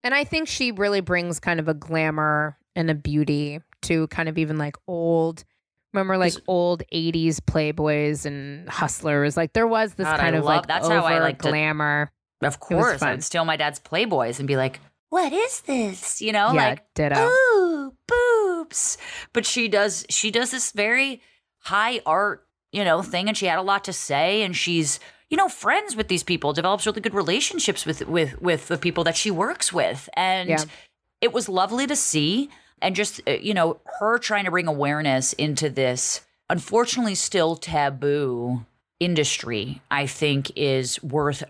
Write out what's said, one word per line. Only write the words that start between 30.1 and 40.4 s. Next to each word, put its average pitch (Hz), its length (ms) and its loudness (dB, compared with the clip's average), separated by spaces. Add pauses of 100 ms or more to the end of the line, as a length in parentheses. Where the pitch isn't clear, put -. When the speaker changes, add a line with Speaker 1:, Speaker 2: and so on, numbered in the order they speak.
Speaker 2:
And 185 340 0
Speaker 1:
Yeah. 156 160 2 (560)
Speaker 2:
it 240 120 2
was 240 160 -2
lovely 196 380 0
to 277 100 -2
see, 180 520 0 (320)
and 190 160 0
just, 208 320 -4
uh, 139 40 2
you - 200 -2
know, 170 280 0 (180)
her 220 200 0
trying 202 280 -2
to 180 40 -2
bring 170 160 0
awareness 143 680 0
into 151 340 -2
this 127 540 -2 (260)
unfortunately 226 640 0
still 165 420 0
taboo 139 1080 -2 (340)
industry, 139 920 -2
I 143 160 0
think 139 500 0